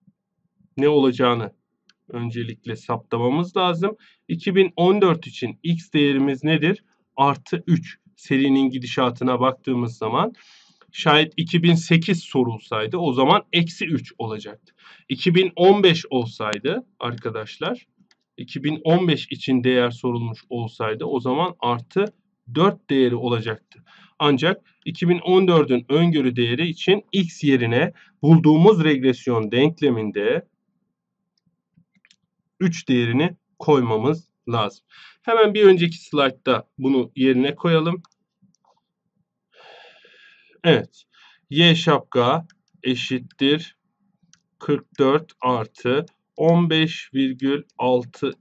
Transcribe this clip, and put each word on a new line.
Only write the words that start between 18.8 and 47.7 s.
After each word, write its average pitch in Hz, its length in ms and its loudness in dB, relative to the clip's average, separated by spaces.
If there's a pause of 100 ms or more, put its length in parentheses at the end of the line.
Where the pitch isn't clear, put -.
on 175 240 2
beş 139 220 -2
için 127 340 -2
değer 123 260 2
sorulmuş 120 600 -6
olsaydı 113 540 -8
o 139 160 -4
zaman 147 400 -4
artı 120 440 -4 (500)
dört 175 360 0
değeri 131 240 2
olacaktı. 117 680 -6 (340)
Ancak 147 440 0 (220)
iki 170 240 -6
bin 175 100 2
on 185 300 2
dördün 131 400 2
öngörü 147 480 0
değeri 123 320 -2
için 185 440 0
x 180 320 -4
yerine 131 480 2 (300)
bulduğumuz 160 640 6
regresyon 127 680 0
denkleminde 123 960 -2 (2000)
üç 185 280 -2
değerini 127 480 0 (220)
koymamız 127 720 0 (200)
lazım. 110 360 -4 (380)
Hemen 220 320 2
bir 214 100 2
önceki 170 340 4
slaytta 135 720 -2 (100)
bunu 131 380 -2
yerine 135 380 2
koyalım. 165 480 0 (2500)
Evet. 123 380 0 (480)
Y 160 240 4
şapka 147 720 0 (360)
eşittir 131 920 -4 (840)
kırk - 400 -6
dört 147 420 0
artı 123 680 -4 (300)
on 170 340 2
beş 160 440 -2
virgül 135 480 -2 (160)